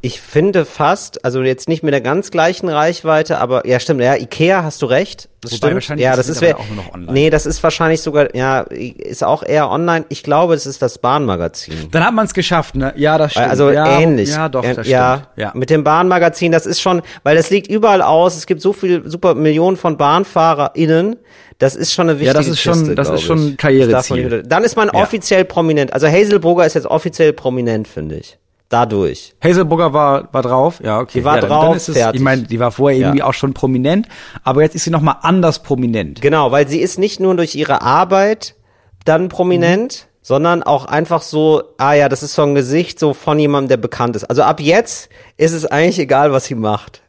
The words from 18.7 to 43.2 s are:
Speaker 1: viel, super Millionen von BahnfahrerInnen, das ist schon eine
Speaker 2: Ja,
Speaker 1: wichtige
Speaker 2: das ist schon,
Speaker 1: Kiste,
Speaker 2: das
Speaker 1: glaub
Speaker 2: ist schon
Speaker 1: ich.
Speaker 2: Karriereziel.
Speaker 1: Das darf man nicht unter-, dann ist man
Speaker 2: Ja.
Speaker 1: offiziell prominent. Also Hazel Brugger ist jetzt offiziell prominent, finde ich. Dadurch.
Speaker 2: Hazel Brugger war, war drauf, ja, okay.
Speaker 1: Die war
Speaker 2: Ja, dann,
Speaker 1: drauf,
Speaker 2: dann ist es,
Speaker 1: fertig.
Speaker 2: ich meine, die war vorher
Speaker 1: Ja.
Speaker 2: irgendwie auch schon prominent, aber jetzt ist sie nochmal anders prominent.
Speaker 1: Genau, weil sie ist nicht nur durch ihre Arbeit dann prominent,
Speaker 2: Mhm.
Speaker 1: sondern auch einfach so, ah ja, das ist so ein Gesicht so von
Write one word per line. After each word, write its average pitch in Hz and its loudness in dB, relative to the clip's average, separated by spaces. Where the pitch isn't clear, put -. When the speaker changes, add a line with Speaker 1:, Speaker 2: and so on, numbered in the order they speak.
Speaker 1:
viel, 180 -2
super 170 0
Millionen 156 2
von 165 -4
BahnfahrerInnen, 160 0
das 135 2
ist - -4
schon 170 0
eine 151 0
Speaker 2:
Ja, 143 -2
Speaker 1:
wichtige 147 0
Speaker 2:
das 151 0
ist 160 -2
schon, 170 0
Speaker 1:
Kiste, 160 2
Speaker 2:
das 143 0
Speaker 1:
glaub 156 -2
Speaker 2:
ist - -4
schon 160 0
Speaker 1:
ich. 139 -8
Speaker 2:
Karriereziel. 135 4
Speaker 1:
Das 127 2
darf - -10
man 131 -2
nicht 127 -2
unter-, 113 -6
dann 160 2
ist 233 0
man 214 2
Speaker 2:
Ja. 180 2
Speaker 1:
offiziell 196 0
prominent. 156 0
Also 139 2
Hazel 202 4
Brugger 170 4
ist 156 0
jetzt - -2
offiziell 160 0
prominent, 120 -4
finde 78 -10
ich. - -18
Dadurch. 107 0
Speaker 2:
Hazel 175 4
Brugger 160 0
war, 143 0
war 135 0
drauf, 131 0
ja, 107 -2
okay. 127 -4
Speaker 1:
Die 120 -4
war 147 2
Speaker 2:
Ja, 117 2
dann, - -2
Speaker 1:
drauf, 156 4
Speaker 2:
dann 165 2
ist 165 -8
es, 151 -2
Speaker 1:
fertig. 117 0
Speaker 2:
ich 135 2
meine, 131 2
die 113 -6
war 120 0
vorher 139 2
Speaker 1:
Ja. 127 2
Speaker 2:
irgendwie 139 0
auch 131 0
schon 139 -4
prominent, 135 0
aber 131 2
jetzt 160 0
ist 170 -6
sie - -2
nochmal 156 0
anders 170 2
prominent. 113 -4
Speaker 1:
Genau, 143 2
weil 139 2
sie 151 -2
ist - -2
nicht 196 -2
nur 190 2
durch 170 -2
ihre 139 -2
Arbeit 190 0
dann 160 2
prominent, 180 0
Speaker 2:
Mhm. - -20
Speaker 1:
sondern 160 0
auch 135 0
einfach 160 -2
so, 156 2
ah 139 2
ja, 143 4
das 131 -2
ist 143 -8
so - 0
ein 143 2
Gesicht 143 -2
so 147 0
von 151 -2